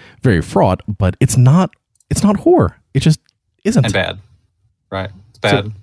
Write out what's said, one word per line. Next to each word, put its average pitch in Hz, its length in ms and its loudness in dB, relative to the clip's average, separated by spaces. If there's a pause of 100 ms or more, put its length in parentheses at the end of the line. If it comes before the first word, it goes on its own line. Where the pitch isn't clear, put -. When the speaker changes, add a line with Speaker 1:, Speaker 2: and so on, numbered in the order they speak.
(220)
Speaker 1:
very 95 200 2
fraught, 120 400 0 (160)
but - 220 0
it's - 180 0
not, 143 320 4 (400)
it's - 120 -4
not 208 160 2
horror. 320 380 0 (180)
It 139 60 -2
just 156 200 0 (440)
isn't. 196 200 0
Speaker 2:
And 107 100 -4
bad. - 240 -6 (720)
Right. 95 180 -8 (220)
It's - 200 -4
Speaker 1:
So, 101 120 0
Speaker 2:
bad. 107 100 -10 (100)